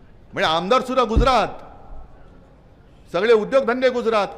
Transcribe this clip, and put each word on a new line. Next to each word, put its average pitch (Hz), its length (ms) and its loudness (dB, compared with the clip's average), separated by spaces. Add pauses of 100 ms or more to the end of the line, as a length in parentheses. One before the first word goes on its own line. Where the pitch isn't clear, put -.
(340)
म्हणजे 180 160 -2
आमदार 180 320 0
सुद्धा 254 220 0
गुजरात, 226 440 2 (1600)
सगळे 208 220 2
उद्योगधंदे 240 560 2
गुजरात. 226 380 0 (100)